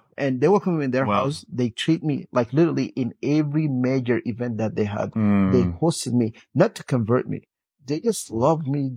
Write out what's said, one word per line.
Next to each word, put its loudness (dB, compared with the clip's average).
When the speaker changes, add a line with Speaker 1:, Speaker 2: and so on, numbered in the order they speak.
Speaker 1:
And -2
they 4
welcomed 2
me -2
in -2
their 0
Speaker 2:
Wow. 2
Speaker 1:
house. -4
They -2
treat -2
me, -4
like, 0
literally 2
in -2
every 0
major 0
event -4
that -2
they 2
had, -4
Speaker 2:
Mm. 2
Speaker 1:
they 4
hosted -2
me, 0
not 4
to -16
convert 0
me. -6
They -4
just -4
loved 0
me -2